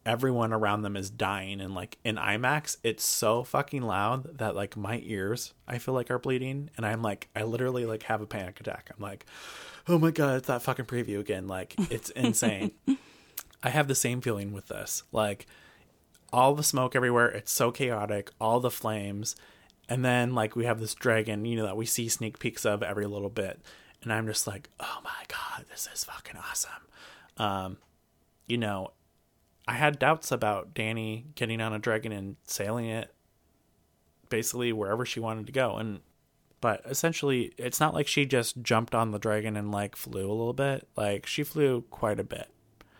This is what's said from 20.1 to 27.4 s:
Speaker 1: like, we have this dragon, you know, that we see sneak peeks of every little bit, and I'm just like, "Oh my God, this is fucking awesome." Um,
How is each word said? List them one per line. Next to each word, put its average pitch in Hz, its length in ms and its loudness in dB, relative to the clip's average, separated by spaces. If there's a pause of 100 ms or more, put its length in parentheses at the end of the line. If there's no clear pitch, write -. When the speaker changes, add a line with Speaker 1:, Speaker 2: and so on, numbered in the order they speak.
Speaker 1:
like, 110 220 0
we 117 80 0
have 113 160 2
this 110 140 -4
dragon, 110 500 2
you 117 120 0
know, 110 80 2
that 98 120 -2
we 113 80 -2
see 113 240 0
sneak 110 300 -2
peeks - 260 -4
of 104 180 2
every 101 240 -2
little 101 220 -4
bit, 98 320 -4 (420)
and 117 80 -6
I'm 110 160 0
just - 200 -2
like, - 240 -10 (100)
"Oh - 240 -8
my - 240 -8
God, - 420 -8
this - 220 -8
is - 120 -6
fucking - 340 -12
awesome." - 320 -4 (680)
Um, 95 400 -2 (680)